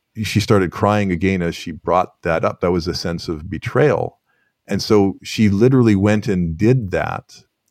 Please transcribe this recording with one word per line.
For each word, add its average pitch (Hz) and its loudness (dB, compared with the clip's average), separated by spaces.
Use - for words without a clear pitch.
she 104 0
started 98 2
crying 104 0
again 92 0
as 85 -4
she - -12
brought 87 -2
that 82 -2
up. 101 -2
That 90 0
was 87 0
a 85 -4
sense 85 -8
of 82 -8
betrayal. 110 -2
And 98 -2
so 101 2
she 110 0
literally 113 4
went 104 0
and 87 -2
did 107 0
that, - -6